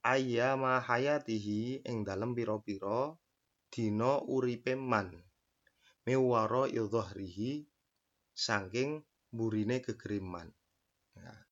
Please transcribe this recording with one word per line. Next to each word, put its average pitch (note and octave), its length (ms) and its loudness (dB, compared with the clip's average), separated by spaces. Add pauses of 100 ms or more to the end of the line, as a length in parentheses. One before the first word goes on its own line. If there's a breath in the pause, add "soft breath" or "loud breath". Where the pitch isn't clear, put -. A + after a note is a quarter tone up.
Ayyama B2+ 800 2
hayatihi A#2+ 1040 0
ing A2+ 200 -2
dalem G#2+ 280 -2
pira-pira G#2+ 800 -2 (560)
dina A#2 520 2
uripe B2+ 520 0
man. A2 400 0 (920 soft breath)
Miwara B2+ 640 4
idhahrihi G#2 960 -2 (680)
saking A#2 680 0 (320)
mburine A2+ 480 0
gegere G#2 400 -6
man. F2 260 -10 (680)
Ya. F2 160 -18 (180)